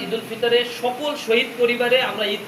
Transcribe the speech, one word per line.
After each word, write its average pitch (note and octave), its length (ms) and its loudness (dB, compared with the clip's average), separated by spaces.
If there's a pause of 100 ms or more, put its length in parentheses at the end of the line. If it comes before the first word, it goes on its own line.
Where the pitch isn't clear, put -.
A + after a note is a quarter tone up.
ঈদুল G#3 260 -4
ফিতরে A#3 360 2 (180)
সকল C#4+ 340 -2 (100)
শহীদ A#3 200 4 (120)
পরিবারে A#3+ 440 2
আমরা G#3 240 -2
ঈদ G#3 220 -2